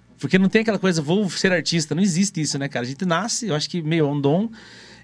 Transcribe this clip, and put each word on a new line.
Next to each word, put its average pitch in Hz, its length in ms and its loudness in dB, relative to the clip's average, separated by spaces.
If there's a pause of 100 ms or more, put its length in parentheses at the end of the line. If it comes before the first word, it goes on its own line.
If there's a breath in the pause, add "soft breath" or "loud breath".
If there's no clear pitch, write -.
(200)
Porque 160 180 2
não 190 120 6
tem 220 120 4
aquela 220 160 0
coisa, 180 240 0
"Vou 185 280 0
ser 185 240 0
artista". 160 420 -2
Não 180 80 0
existe 190 380 0
isso, 143 180 -4
né, 139 80 -4
cara? 123 180 -4
A 123 40 -8
gente 139 160 -6
nasce, 190 420 -2
eu 151 80 0
acho 151 140 -4
que 175 120 -4
meio 156 240 2
é - 20 0
um 143 120 -2
dom. 175 320 2 (520 loud breath)